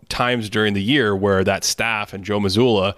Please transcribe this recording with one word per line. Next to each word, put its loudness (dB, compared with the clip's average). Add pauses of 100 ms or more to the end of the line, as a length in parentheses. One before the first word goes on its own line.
times -2
during 0
the -2
year 2
where 2
that 0
staff -4
and -12
Joe -4
Mazzulla 2